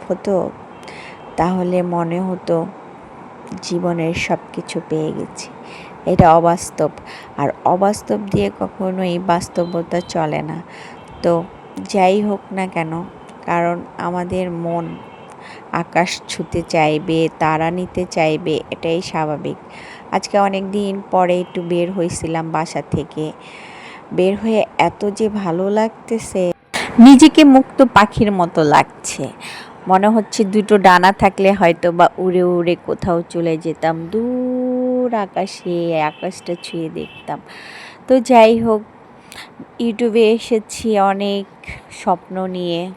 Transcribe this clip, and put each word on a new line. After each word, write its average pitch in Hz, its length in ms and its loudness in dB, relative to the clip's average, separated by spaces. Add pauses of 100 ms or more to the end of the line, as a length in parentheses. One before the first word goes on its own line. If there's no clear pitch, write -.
হতো, 196 260 -4 (1080)
তাহলে 180 380 0 (180)
মনে 170 220 -4 (100)
হতো 175 280 -4 (1080)
জীবনের 175 480 -4 (120)
সব 165 140 -4 (140)
কিছু - 220 -10 (120)
পেয়ে 156 300 -4
গেছি। - 300 -12 (640)
এটা 185 140 6 (120)
অবাস্তব, 170 520 0 (500)
আর 143 80 0 (260)
অবাস্তব 208 440 0 (140)
দিয়ে 202 160 0 (120)
কখনোই 185 540 -4 (160)
বাস্তবতা 175 680 -4 (160)
চলে 151 260 -4 (100)
না। 160 80 -10 (680)
তো 170 80 2 (600)
যাই 190 240 2 (120)
হোক 196 140 -4 (140)
না 190 80 -4 (100)
কেন, 160 180 -6 (560)
কারণ 175 280 0 (300)
আমাদের 180 380 -6 (200)
মন 170 200 -4 (960)
আকাশ 170 280 -2 (200)
ছুঁতে 170 300 -6 (140)
চাইবে, 156 440 0 (240)
তারা 160 260 0 (100)
নিতে 180 240 -6 (140)
চাইবে, 156 380 0 (200)
এটাই 165 260 -4 (100)
স্বাভাবিক। 143 480 -6 (580)
আজকে 196 200 -4 (100)
অনেক 196 180 -4 (120)
দিন 196 180 -4 (200)
পরে 180 200 2 (100)
একটু 180 160 -8 (100)
বের 175 260 0
হইছিলাম 165 480 -4 (120)
বাসা 156 260 -6 (120)
থেকে। 156 300 -6 (920)
বের 185 260 2
হয়ে 220 180 0 (280)
এত - 120 -8 (180)
যে 220 80 0 (160)
ভালো 180 220 -2 (140)
লাগতেছে, 220 640 -4 (640)
নিজেকে 285 360 10 (120)
মুক্ত - 240 4 (180)
পাখির 208 340 4 (100)
মতো 170 200 0 (140)
লাগছে। - 520 -2 (640)
মনে 190 240 4
হচ্ছে 220 260 0 (140)
দুটো 214 200 2 (120)
ডানা 180 240 8 (120)
থাকলে 196 280 4 (100)
হয়তো 170 280 2 (100)
বা 175 80 6 (180)
উড়ে 180 180 2 (140)
উড়ে 175 180 0 (140)
কোথাও 170 300 -2 (140)
চলে 170 220 -2 (100)
যেতাম, 160 300 -2 (180)
দূর 254 960 -2 (160)
আকাশে, 180 540 -6 (320)
আকাশটা 180 440 -10 (100)
ছুঁয়ে 165 240 -8 (100)
দেখতাম। 151 400 -12 (680)
তো 254 80 4 (160)
যাই 226 240 8 (100)
হোক, 220 160 2 (1040)
YouTube-এ 226 400 2 (120)
এসেছি 226 520 -4 (240)
অনেক 202 340 -4 (540)
স্বপ্ন 180 340 -4 (220)
নিয়ে। 175 240 -4 (160)